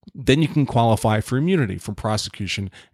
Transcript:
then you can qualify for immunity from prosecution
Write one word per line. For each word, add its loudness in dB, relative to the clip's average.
then 2
you 2
can 0
qualify 2
for -2
immunity 0
from -10
prosecution -6